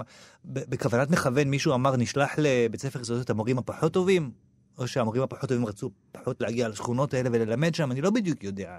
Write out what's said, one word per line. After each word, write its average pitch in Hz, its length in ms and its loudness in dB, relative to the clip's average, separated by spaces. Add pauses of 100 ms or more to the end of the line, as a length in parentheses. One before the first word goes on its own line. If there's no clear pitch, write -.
(460)
ב-, 131 240 -8
בכוונת 131 400 2
מכוון 143 380 2
מישהו 139 260 2
אמר, 127 240 2
"נשלח 139 400 0
לבית 123 440 2
ספר 135 200 -6
יסודות 120 240 -2
את - 40 -4
המורים 113 280 0
הפחות 156 360 -2
טובים", 180 380 2 (460)
או 123 100 -4
שהמורים 117 360 0
הפחות 123 260 -6
טובים 123 160 2
רצו 110 260 -6 (200)
פחות - 300 -6
להגיע 117 260 0
לשכונות 120 460 -2
האלה 127 200 0
וללמד 120 420 2
שם, 143 160 0
אני 131 100 -2
לא 175 80 2
בדיוק 202 340 0
יודע, 98 360 -8